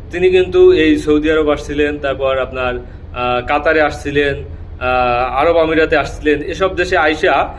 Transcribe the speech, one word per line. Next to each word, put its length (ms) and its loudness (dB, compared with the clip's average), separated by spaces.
তিনি 180 2
কিন্তু 420 4
এই 260 4
সৌদি 340 0
আরব 180 2
আসছিলেন, 500 -2
তারপর 380 -2
আপনার, 400 -4
আহ, 680 -6
কাতারে 340 2
আসছিলেন, 540 -2
আহ, 1000 -2
আরব 240 2
আমিরাতে 400 2
আসছিলেন, 440 -2
এসব 340 -4
দেশে 220 -2
আইসা 600 0